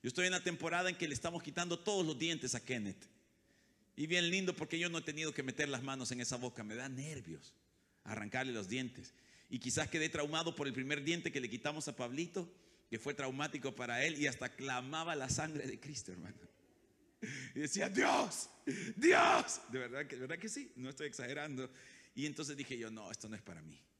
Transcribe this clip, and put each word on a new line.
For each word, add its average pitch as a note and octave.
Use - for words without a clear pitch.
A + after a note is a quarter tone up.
Yo A3
estoy F#3
en F#3
la F3+
temporada E3+
en E3+
que E3+
le D3
estamos E3
quitando E3+
todos G3
los D#3
dientes E3
a A#2+
Kenneth. G#2+
Y D3+
bien F3
lindo F#3
porque D#3
yo F3
no E3+
he D#3+
tenido D#3
que -
meter C3+
las C3
manos C3+
en B2
esa B2
boca, A#2+
me G#2+
da B2+
nervios B2+
arrancarle A2
los G#2+
dientes. A#2+
Y B2+
quizás C3
quedé D#3
traumado D#3+
por C#3+
el C3+
primer C3+
diente E3
que C#3+
le B2
quitamos D3
a C#3+
Pablito, E3
que A#2
fue C#3+
traumático C3+
para A#2+
él D#3
y C#3+
hasta B2
clamaba C#3
la C3
sangre D#3
de C#3+
Cristo, C#3
hermano. F2+
Y -
decía, D3+
"Dios, -
Dios". -
De C3
verdad C3
que, C3+
de B2
verdad D#3
que G#3+
sí, C4+
no B2+
estoy D3
exagerando. C3+
Y C#3
entonces D3
dije C3+
yo, A2+
"No, G#2+
esto -
no G#2+
es -
para E2
mí. D#2